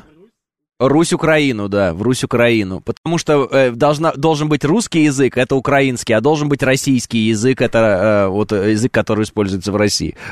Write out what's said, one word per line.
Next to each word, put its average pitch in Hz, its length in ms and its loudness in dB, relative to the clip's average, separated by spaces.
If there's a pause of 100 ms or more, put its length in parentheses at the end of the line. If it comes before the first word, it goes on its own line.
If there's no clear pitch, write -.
(760)
Русь-Украину, 147 920 0
да, 98 240 0
в 85 80 -8
Русь-Украину. 117 800 0
Потому 160 360 -4
что, 147 320 0
э, 131 220 2
должна, 147 400 0
должен 151 380 -2
быть 151 160 0
русский 160 400 0
язык — 135 320 0
это 131 180 0
украинский, 135 580 0
а 107 60 2
должен 147 300 0
быть 143 120 -2
российский 131 580 0
язык — 113 420 0
это, 107 640 2
э, - 20 0
вот, 101 240 -2
э, 104 200 0
язык, 110 200 0
который 107 320 0
используется 98 480 -4
в 98 60 -2
России. 101 400 -2 (140)